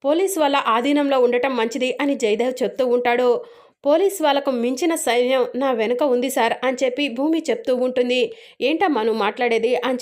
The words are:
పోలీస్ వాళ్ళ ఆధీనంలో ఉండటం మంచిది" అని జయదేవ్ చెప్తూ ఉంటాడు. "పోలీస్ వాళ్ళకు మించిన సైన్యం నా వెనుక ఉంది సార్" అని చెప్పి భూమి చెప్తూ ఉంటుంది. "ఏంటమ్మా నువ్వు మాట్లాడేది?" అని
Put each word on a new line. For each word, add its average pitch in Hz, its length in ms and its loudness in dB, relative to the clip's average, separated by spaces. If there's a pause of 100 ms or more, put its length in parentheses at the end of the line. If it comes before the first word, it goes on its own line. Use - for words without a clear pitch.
పోలీస్ 349 340 0
వాళ్ళ 285 180 2
ఆధీనంలో 277 640 2
ఉండటం 247 360 2
మంచిది" 240 440 -2
అని 277 140 0
జయదేవ్ 233 480 0
చెప్తూ 226 240 -2
ఉంటాడు. 240 580 0 (420)
"పోలీస్ 330 360 2
వాళ్ళకు 277 280 2
మించిన 262 440 0
సైన్యం 247 520 2 (100)
నా 262 160 0
వెనుక 233 300 0
ఉంది 247 280 2
సార్" 226 240 0 (100)
అని 254 200 0
చెప్పి 262 240 -2
భూమి 302 420 -2
చెప్తూ 247 260 -2
ఉంటుంది. 247 560 0 (280)
"ఏంటమ్మా 294 420 0
నువ్వు 226 180 0
మాట్లాడేది?" 226 560 0
అని 247 260 -2